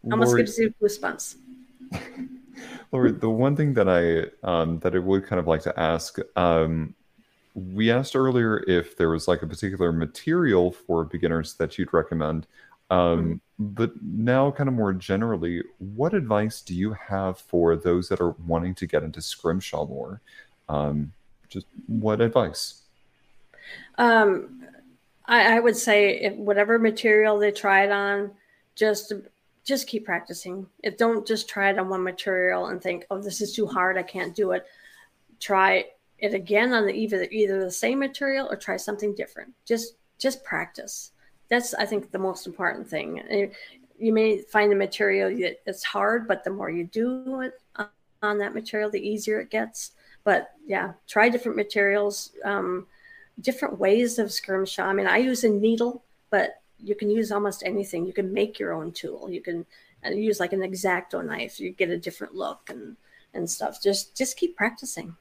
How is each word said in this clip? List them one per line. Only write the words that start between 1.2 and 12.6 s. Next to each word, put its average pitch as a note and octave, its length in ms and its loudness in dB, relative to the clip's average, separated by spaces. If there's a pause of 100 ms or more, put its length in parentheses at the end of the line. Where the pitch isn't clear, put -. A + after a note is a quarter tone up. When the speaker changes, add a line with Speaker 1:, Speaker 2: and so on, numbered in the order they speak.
Speaker 2:
<laughs> - 1000 -12
Lori, B2 200 4
the A2+ 160 0
one B2+ 280 2
thing D3 180 2
that G2+ 140 4
I, E2+ 420 4 (180)
um, E2 300 0
that F2 160 -2
I F#2 40 4
would F#2+ 280 2
kind F#2 140 0
of D#2 80 -2
like D#2+ 140 2
to - 160 -4
ask, E2 380 0 (200)
um, D#2+ 580 2 (600)
we G2+ 360 0
asked C3 260 0
earlier B2 520 4
if F2 280 2
there E2 140 4
was, E2 180 0
like, F2 140 2
a E2 60 -6
particular F#2 440 0
material F2+ 760 2
for E2 340 -2
beginners E2 500 -2
that E2 220 -4
you'd F2+ 160 -4
recommend. D#2 540 0 (440)